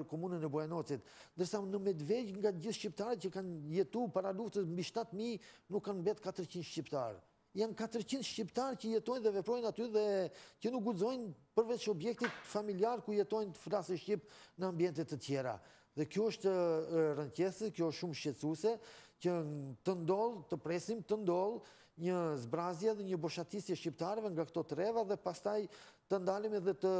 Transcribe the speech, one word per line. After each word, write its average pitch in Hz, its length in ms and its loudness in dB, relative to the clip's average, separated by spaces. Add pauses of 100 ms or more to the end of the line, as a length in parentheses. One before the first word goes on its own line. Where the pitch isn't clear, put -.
komunën 170 320 -4
e 156 80 -2
Bujanocit, 151 560 -2 (320)
ndërsa 185 240 0
në 196 240 -2
Medveq 196 540 0
nga 208 120 4
gjithë 180 280 -4
shqiptarët 208 420 -2
që 190 140 -2
kanë 165 420 -4
jetuar 220 320 2
para 190 240 0
luftës 202 320 -2
mbi 170 160 -2
shtatë - 320 -4
mijë, 220 260 -2 (300)
nuk 190 160 -2
kanë 196 160 -2
mbet 208 240 0
katërqind 175 400 -4
shqiptar. 127 560 -4 (340)
Janë 214 220 0
katërqind 226 480 -2
shqiptar 247 560 -2
që 226 160 0
jetojnë 240 300 0
dhe 202 100 4
veprojnë 226 320 0
aty 233 240 -2
dhe 214 120 6 (600)
që 240 80 2
nuk 247 160 0
guxojnë 226 400 0 (260)
përveç 226 380 4
objektit 202 560 -2
familjar 208 560 2
ku 208 80 -2
jetojnë 208 400 2
të - 80 -16
flasin 180 400 -2
shqip 196 240 -2 (320)
në 185 160 0
ambiente 165 320 2
të 131 160 -6
tjera. 127 380 -2 (360)
Dhe 151 140 0
kjo 208 240 2
është, - 180 2
e, 165 540 4 (160)
rënqese, 180 500 0
kjo 165 220 2
është - 80 -8
shumë 165 180 -4
shqetësuese, 156 540 0 (500)
që 180 100 4 (540)
të 185 140 2
ndodh, 196 400 2 (100)
të 170 80 0
presim 180 400 -2
të 214 220 0
ndodh 190 400 2 (420)
një 180 140 2 (260)
zbrazje 170 540 0
dhe 202 100 -6
një 185 160 0
boshatisje 175 560 -2
shqiptarëve 190 540 -2
nga 160 100 0
këto 156 240 -2
treva 214 400 0
dhe 202 80 2
pastaj 202 460 -2 (500)
të 196 80 4
ndalim 208 400 2
edhe 185 160 2
të 190 240 4